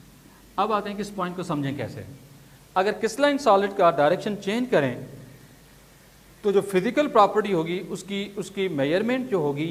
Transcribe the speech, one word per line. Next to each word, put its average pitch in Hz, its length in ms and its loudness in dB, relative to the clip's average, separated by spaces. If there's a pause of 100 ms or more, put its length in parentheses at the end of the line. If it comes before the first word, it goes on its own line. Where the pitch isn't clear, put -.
(600)
अब 220 120 0
आते 202 180 -2
हैं 202 80 -8
कि 208 40 -4
इस 196 100 -8
पॉइंट 180 240 -6
को 180 80 -6
समझें 143 340 -4
कैसे। 104 280 -8 (680)
अगर 190 180 2
क्रिस्टलाइन 269 460 0
solid 202 340 4
का 175 200 4
direction 180 440 2
change 233 320 -4
करें 135 380 0 (1400)
तो 208 80 2
जो 190 120 4
physical 233 440 2
property 202 440 4
होगी 170 280 0 (120)
उसकी, 202 460 -8
उसकी 196 320 -4
measurement 185 600 0
जो 185 100 0
होगी 147 320 -2